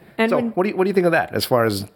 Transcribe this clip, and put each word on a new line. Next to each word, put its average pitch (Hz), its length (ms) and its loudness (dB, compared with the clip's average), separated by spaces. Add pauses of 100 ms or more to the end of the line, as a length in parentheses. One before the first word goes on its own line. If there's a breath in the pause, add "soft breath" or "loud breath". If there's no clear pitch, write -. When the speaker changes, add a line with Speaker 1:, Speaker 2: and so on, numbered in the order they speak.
(160)
Speaker 1:
And 226 140 0
Speaker 2:
So 170 60 2
Speaker 1:
when 233 140 -2
Speaker 2:
what 180 120 -2
do 208 80 0
you, - 60 -6
what 185 80 0
do 180 60 -2
you 185 40 -2
think 180 120 2
of 165 60 2
that 160 220 0
as 107 100 -2
far 120 200 2
as 101 300 -2